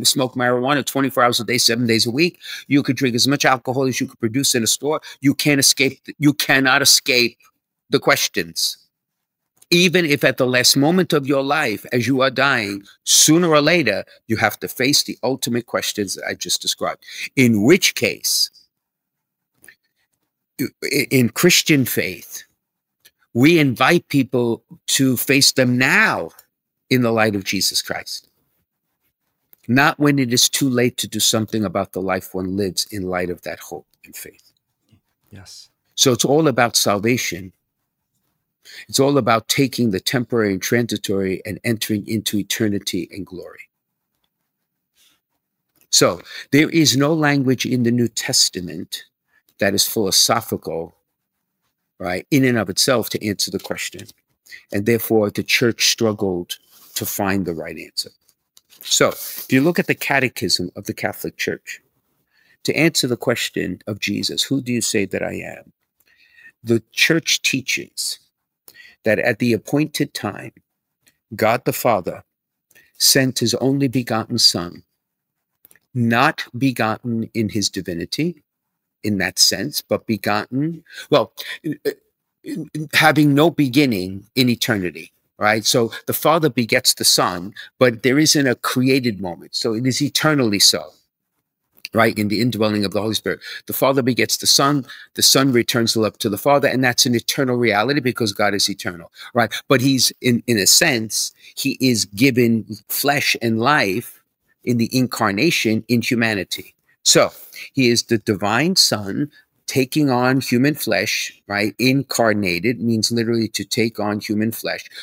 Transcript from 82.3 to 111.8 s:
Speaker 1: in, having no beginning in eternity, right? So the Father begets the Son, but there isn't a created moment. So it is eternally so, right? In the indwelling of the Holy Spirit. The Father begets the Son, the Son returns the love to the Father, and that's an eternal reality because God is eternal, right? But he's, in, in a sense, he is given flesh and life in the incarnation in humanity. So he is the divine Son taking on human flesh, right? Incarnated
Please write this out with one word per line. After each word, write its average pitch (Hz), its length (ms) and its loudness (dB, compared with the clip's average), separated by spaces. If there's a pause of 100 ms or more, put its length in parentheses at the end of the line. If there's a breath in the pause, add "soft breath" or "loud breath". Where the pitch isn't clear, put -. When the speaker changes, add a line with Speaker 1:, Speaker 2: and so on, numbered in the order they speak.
Speaker 1:
in, 156 520 -10
having 151 400 6
no 151 160 6
beginning 117 840 0
in 127 140 2
eternity, 90 640 -2 (260)
right? 107 260 2
So 117 280 0 (140 loud breath)
the 123 60 -2
Father 156 380 2
begets 123 440 0
the - 100 -6
Son, 95 500 0 (240 loud breath)
but 123 240 2
there 131 160 2
isn't 147 300 2
a 117 80 0
created 127 640 0
moment. 82 340 -12
So 117 200 -2
it 123 120 -4
is 131 160 0
eternally 131 560 0
so, 82 320 2 (1040)
right? 113 240 2
In 104 100 -2
the 101 120 -2
indwelling 107 440 0
of 95 80 -4
the 104 80 -2
Holy 107 140 -2
Spirit. - 260 -4 (260 loud breath)
The 104 60 -8
Father 135 300 2
begets 113 360 -2
the - 80 -8
Son, 143 380 2 (300 loud breath)
the 107 80 -4
Son 135 300 4
returns 117 420 0
the 113 60 0
love 104 180 -2
to 117 100 -4
the 101 100 -4
Father, 143 300 2
and 123 140 0
that's 123 240 2
an 123 80 2
eternal 123 420 -2
reality 120 440 2
because 120 320 -2
God 104 220 0
is 98 140 0
eternal, 87 440 -10 (220 loud breath)
right? 117 180 0 (160 loud breath)
But 135 120 4
he's, 131 400 2
in, 120 280 2
in 117 100 2
a 92 80 2
sense, 117 640 2 (220 loud breath)
he - 260 -4
is 120 260 2
given 117 600 2 (220)
flesh - 520 0
and 113 200 0
life 120 640 0 (420)
in 120 140 0
the 113 140 0
incarnation 113 960 0
in 120 160 2
humanity. 110 720 -2 (300)
So 131 260 4 (420 loud breath)
he 127 160 2
is 117 160 2
the 113 140 0
divine 110 560 0
Son 110 560 0 (360 soft breath)
taking 135 440 0
on 127 300 2
human 131 340 2
flesh, - 720 -4
right? 101 320 -2
Incarnated 110 1040 0